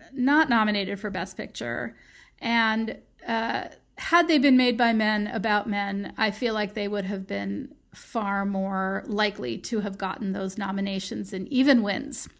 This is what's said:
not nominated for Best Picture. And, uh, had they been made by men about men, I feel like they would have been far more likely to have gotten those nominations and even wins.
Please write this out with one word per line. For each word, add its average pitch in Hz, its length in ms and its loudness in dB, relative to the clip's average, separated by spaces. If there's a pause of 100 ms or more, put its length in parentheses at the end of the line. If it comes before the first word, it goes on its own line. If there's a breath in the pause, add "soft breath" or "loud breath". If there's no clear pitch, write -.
(120)
not 277 380 4
nominated 208 500 2
for 202 120 -6
Best 185 260 -6
Picture. - 580 -6 (440 soft breath)
And, 226 580 0 (300)
uh, 226 380 -2 (340)
had 339 280 4
they 311 120 6
been 262 180 8
made 247 180 4
by 233 180 4
men 214 340 2
about 208 420 0
men, 202 480 -2
I 214 140 0
feel 220 240 -2
like 208 180 -2
they 208 140 -2
would 202 180 -2
have 190 220 -6
been 202 480 -6 (180)
far 202 500 -2
more 196 600 -2
likely 208 540 -2
to 220 220 -4
have 196 180 -6
gotten 196 340 -4
those 190 240 -6
nominations 196 760 -4
and 185 160 -6
even 262 340 6
wins. - 440 -6 (120)